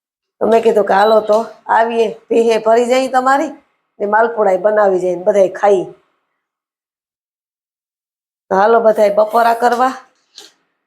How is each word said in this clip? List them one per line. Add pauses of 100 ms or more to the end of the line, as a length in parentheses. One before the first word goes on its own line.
(400)
તો
મેં
કીધું
કે
હાલો
તો (220)
આવીએ,
ભીહે
ભરી
જાય
તમારી (480)
ને
માલપુડાય
બનાવી
જાય
ને
બધાય
ખાઈ. (2500)
તો
હાલો,
બધાય
બપોરા
કરવા. (920)